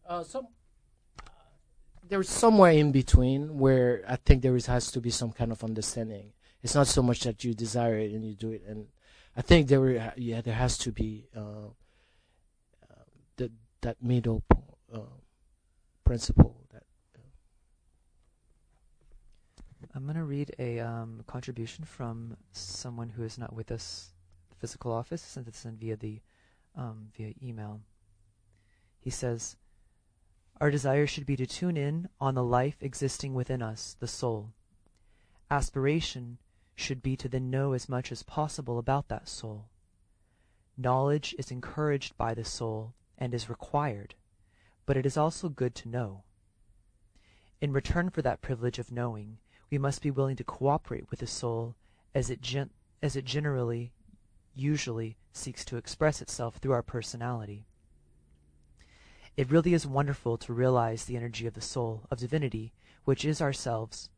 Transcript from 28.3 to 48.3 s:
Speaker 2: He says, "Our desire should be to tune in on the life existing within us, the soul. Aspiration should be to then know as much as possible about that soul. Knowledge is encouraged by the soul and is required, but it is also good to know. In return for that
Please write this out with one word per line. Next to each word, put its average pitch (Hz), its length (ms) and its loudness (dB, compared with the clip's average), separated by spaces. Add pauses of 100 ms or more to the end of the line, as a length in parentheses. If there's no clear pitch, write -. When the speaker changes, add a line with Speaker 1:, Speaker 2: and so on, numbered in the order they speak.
Speaker 2:
He 131 100 -8
says, 120 480 -6 (1040)
"Our 147 100 4
desire 143 340 2
should 143 200 -6
be 139 100 0
to 127 100 -2
tune 175 300 -4
in 151 320 -2 (140)
on 135 120 0
the 127 100 0
life 123 360 2
existing 135 540 -6
within 127 280 -2
us, 110 380 -10
the 117 80 -8
soul. 113 460 -6 (1000)
Aspiration 135 840 0 (400)
should 131 260 -6
be 131 140 0
to - 100 -8
then 127 220 -2
know 135 240 0
as 123 160 -4
much 127 200 -4
as - 140 -10
possible 139 560 -4
about 135 300 0
that - 180 -8
soul. 107 400 -12 (1120)
Knowledge 131 600 0
is 131 140 -8
encouraged 143 640 -4
by 113 160 -2
the 113 120 -6
soul 110 480 -6 (240)
and 123 160 -4
is 113 160 -6
required, 120 680 -4 (680)
but 139 100 2
it 131 100 0
is 139 120 2
also 160 320 0
good 127 260 -2
to - 140 -12
know. 107 340 -6 (1400)
In 143 140 -2
return 175 360 0
for 165 120 -4
that 120 200 0